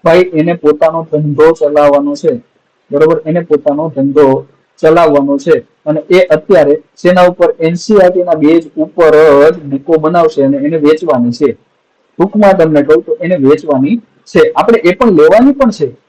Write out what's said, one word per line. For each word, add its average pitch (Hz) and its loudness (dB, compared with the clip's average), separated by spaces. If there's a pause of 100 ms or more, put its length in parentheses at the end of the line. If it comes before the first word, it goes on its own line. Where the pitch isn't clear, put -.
ભાઈ 180 2
એને 165 -2
પોતાનો 160 -2
ધંધો 151 0
ચલાવવાનો 143 0
છે, 160 -2 (600)
બરોબર? 156 0
એને 165 -4
પોતાનો 151 -4
ધંધો 139 0 (540)
ચલાવવાનો 147 0
છે 156 0 (300)
અને 151 -4
એ 180 2 (160)
અત્યારે 156 2 (260)
શેના 180 2
ઉપર? 180 0 (100)
એન 165 -2
સી 208 -2
આર 180 4
ટી 180 -2
ના 175 -2
બેઝ 160 0 (120)
ઉપર 156 0 (380)
જ 175 -6 (140)
બુકો 156 -2
બનાવશે 156 -2
અને 139 0
એને 147 -4
વેચવાની 147 0
છે. 131 -2 (680)
ટૂંકમાં 196 2
તમને 156 0
કહું 156 2
તો 156 -8
એને 180 -4
વેચવાની 147 0 (340)
છે. 175 2 (140)
આપણે 220 0
એ 180 0
પણ 233 0
લેવાની 214 4
પણ 262 -2
છે. - -6 (220)